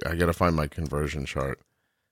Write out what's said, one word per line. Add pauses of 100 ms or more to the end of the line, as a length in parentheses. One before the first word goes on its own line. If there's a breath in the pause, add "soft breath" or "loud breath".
I
gotta
find
my
conversion
chart. (520)